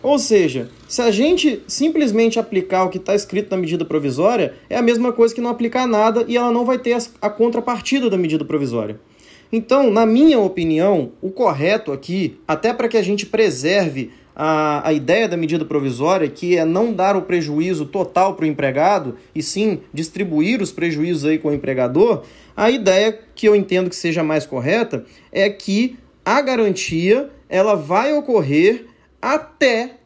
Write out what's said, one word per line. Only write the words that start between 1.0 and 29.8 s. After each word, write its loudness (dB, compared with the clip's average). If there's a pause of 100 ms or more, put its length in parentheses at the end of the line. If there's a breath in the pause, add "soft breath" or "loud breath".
a 4
gente 2
simplesmente 0
aplicar -2
o -2
que -8
tá -2
escrito -2
na -2
medida -2
provisória, 0 (160 loud breath)
é -4
a 0
mesma 2
coisa 2
que -6
não -2
aplicar -2
nada 2
e -2
ela 2
não 0
vai 0
ter -2
as, -4
a -2
contrapartida -2
da 0
medida 0
provisória. -4 (520 soft breath)
Então, 2
na 4
minha 6
opinião, 0 (100)
o -6
correto 0
aqui, -6
até 0
pra -2
que -2
a 2
gente -2
preserve 0 (240 loud breath)
a, 0
a 2
ideia 0
da -4
medida -2
provisória, -2
que -2
é 2
não 0
dar 0
o -2
prejuízo -2
total 0
pro -2
empregado, 0 (180 loud breath)
e -8
sim -2 (100)
distribuir -2
os -4
prejuízos -2
aí 2
com -2
o 0
empregador, 0 (320 loud breath)
a 2
ideia 2 (160)
que -2
eu 8
entendo 0
que -8
seja -2
mais -2
correta -4 (260 loud breath)
é 0
que -2 (280)
a 2
garantia, 0 (180)
ela 2
vai 0
ocorrer 2 (360 soft breath)
até -2